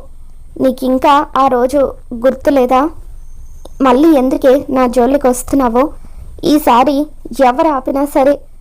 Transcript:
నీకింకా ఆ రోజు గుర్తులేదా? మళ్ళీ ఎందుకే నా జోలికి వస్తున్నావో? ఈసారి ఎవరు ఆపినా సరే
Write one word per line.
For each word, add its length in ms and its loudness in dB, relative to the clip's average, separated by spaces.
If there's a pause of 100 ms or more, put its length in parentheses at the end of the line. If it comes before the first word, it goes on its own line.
(600)
నీకింకా 680 2 (100)
ఆ 100 4
రోజు 460 0 (200)
గుర్తులేదా? 760 0 (920)
మళ్ళీ 360 4
ఎందుకే 520 2
నా 180 2
జోలికి 400 2
వస్తున్నావో? 560 0 (600)
ఈసారి 520 2 (500)
ఎవరు 220 2
ఆపినా 380 -2
సరే 360 2 (200)